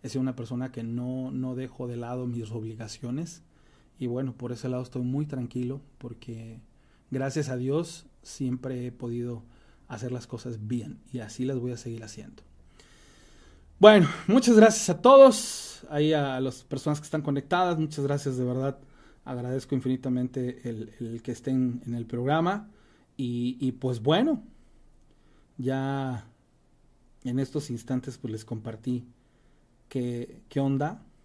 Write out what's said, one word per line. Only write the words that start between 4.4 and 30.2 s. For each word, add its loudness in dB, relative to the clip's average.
ese -8
lado -4
estoy -8
muy -2
tranquilo -6
porque -14
gracias -4
a -4
Dios -4
siempre -6
he -8
podido -8
hacer -8
las -8
cosas -10
bien -6
y -8
así -6
las -2
voy -4
a -10
seguir -10
haciendo. -18
Bueno, 12
muchas 6
gracias 8
a -2
todos, 8
ahí 2
a 0
las -4
personas -4
que -18
están -4
conectadas, 0
muchas -2
gracias -2
de 0
verdad, -2
agradezco -6
infinitamente -2
el, -10
el -10
que -8
estén -2
en -6
el -6
programa -2
y, -2
y 0
pues -4
bueno, 2
ya -4
en -2
estos -4
instantes -6
pues -10
les -8
compartí -6
qué, -6